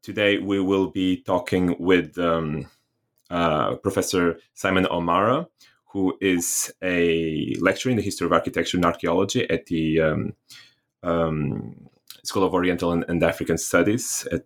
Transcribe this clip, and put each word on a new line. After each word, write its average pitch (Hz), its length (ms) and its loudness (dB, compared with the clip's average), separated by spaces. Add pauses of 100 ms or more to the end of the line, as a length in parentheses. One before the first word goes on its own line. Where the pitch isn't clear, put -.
today, 101 340 2
we 98 220 0
will 95 260 2
be 92 380 0
talking 90 560 0
with, 85 400 2
um, 80 480 -2 (640)
uh, 78 460 0
Professor 90 600 0 (160)
Simon 92 380 0
O'Mara, 95 560 0 (380)
who 95 360 -2
is 92 500 0 (120)
a 82 760 0
lecturer 95 300 0
in 123 80 0
the 101 60 0
history 92 240 -4
of 80 60 0
architecture 87 440 0
and 87 80 2
archaeology 87 640 0
at 82 160 -2
the, 80 340 0
um, 78 340 0 (680)
um, 78 880 -4 (340)
School 101 200 -2
of 90 100 2
Oriental 90 380 2
and, 85 160 0
and 85 160 0
African 82 340 0
Studies - 720 0
at 85 140 -4